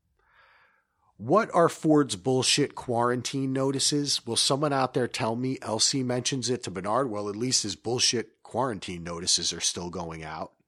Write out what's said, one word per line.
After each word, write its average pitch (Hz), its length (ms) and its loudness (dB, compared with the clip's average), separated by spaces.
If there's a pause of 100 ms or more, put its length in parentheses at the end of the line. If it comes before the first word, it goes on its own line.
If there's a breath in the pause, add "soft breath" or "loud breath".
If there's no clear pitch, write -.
(1200 soft breath)
What 151 360 2
are 170 140 8
Ford's 147 480 4
bullshit 131 580 2
quarantine 123 800 -2
notices? 135 720 0
Will 117 100 -2
someone 143 360 2
out 131 220 0
there 123 140 2
tell 117 280 -2
me? 131 260 -2
Elsie 110 400 0
mentions 123 480 -2
it 123 140 -2
to - 60 -6
Bernard. 104 400 0
Well, 104 180 -4
at 101 80 -6
least 123 260 0
his 95 140 -6
bullshit - 640 -2
quarantine 98 640 -6
notices 87 480 -2
are 85 80 -8
still 87 300 -4
going 82 340 -10
out. 78 300 -10 (140)